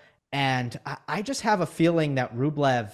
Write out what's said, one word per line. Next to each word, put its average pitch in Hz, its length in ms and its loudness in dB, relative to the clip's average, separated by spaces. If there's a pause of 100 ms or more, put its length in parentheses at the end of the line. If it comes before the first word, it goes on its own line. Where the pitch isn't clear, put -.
(320)
And 131 520 0
I, 147 120 -8 (120)
I 175 140 -4
just 269 200 -6
have 214 180 2
a 160 60 0
feeling 165 500 2
that 123 180 -2
Rublev 131 600 0